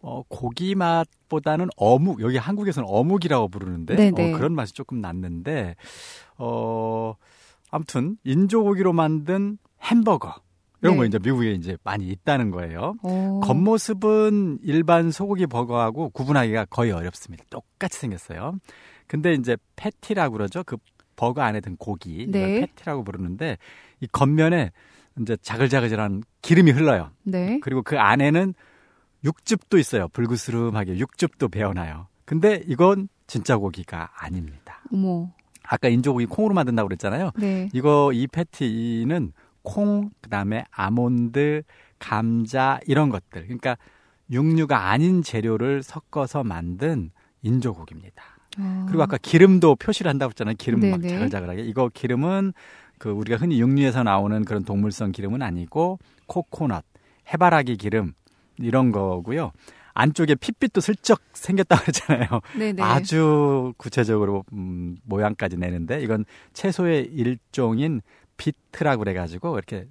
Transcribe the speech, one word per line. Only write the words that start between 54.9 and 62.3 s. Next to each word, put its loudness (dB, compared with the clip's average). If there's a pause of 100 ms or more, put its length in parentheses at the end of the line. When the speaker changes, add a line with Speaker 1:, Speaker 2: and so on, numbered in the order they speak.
Speaker 1:
기름은 -6
아니고 -4 (280)
코코넛, -6 (480)
해바라기 4
기름 -2 (440)
이런 2
거고요. -2 (420)
안쪽에 2
핏빛도 -2
슬쩍 2 (140)
생겼다고 2
했잖아요. 0 (300)